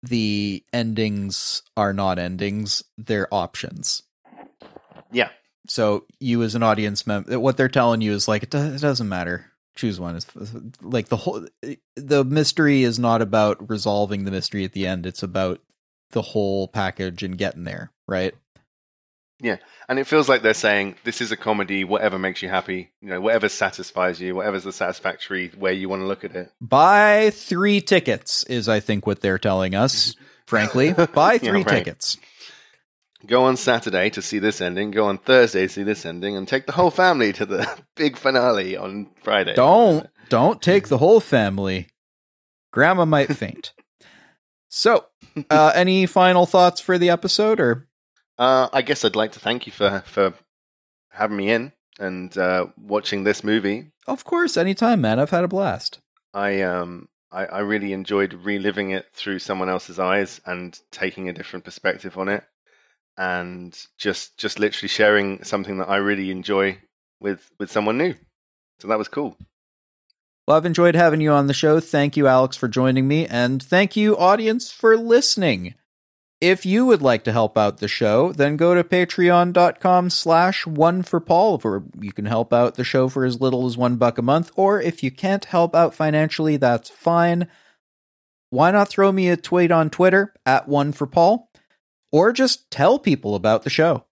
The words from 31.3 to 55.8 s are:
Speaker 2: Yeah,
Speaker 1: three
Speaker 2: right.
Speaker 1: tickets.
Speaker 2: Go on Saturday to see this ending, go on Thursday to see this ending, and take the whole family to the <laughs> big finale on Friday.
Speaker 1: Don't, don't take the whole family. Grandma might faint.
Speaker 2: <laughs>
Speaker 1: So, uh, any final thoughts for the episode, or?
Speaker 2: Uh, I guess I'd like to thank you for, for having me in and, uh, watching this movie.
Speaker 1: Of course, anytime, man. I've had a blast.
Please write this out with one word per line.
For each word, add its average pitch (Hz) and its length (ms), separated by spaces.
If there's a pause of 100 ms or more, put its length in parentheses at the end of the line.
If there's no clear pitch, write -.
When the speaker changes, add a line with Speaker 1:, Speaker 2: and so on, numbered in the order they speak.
Speaker 2:
Yeah, 240 60
Speaker 1:
three 202 240
Speaker 2:
right. - 40
Speaker 1:
tickets. - 500 (1080)
Speaker 2:
Go 123 200
on 131 120
Saturday 110 540
to 98 100
see 104 160
this 104 240
ending, 95 300
go 104 160
on 98 100
Thursday 117 480
to 92 80
see 101 80
this 101 240
ending, 90 320
and 95 100
take 135 200
the 143 60
whole 180 180
family 156 420
to 104 120
the 98 220 (200)
<laughs> - 80
big 143 220
finale 117 600
on 98 320 (140)
Friday. 104 320
Speaker 1:
Don't, 170 520 (220)
don't 135 320
take 190 280
the 131 100
whole 196 200
family. 98 680 (840)
Grandma 175 340
might 147 300
faint. - 420
Speaker 2:
<laughs> - 40 (880)
Speaker 1:
So, - 360 (440)
uh, 156 240
any 185 320
final 180 400
thoughts 180 360
for 185 160
the 175 140
episode, 208 500
or? 123 260 (500)
Speaker 2:
Uh, 131 360
I 135 80
guess 135 240
I'd 107 100
like 110 180
to - 60
thank 120 280
you 101 40
for, 98 340
for 98 280 (760)
having 104 260
me 98 120
in 117 220 (260)
and, 92 400
uh, 92 280 (120)
watching 101 460
this 104 180
movie. 107 520 (120)
Speaker 1:
Of - 200
course, 339 320
anytime, 196 420
man. 110 180
I've 147 120
had 180 160
a - 20
blast. 185 520 (340)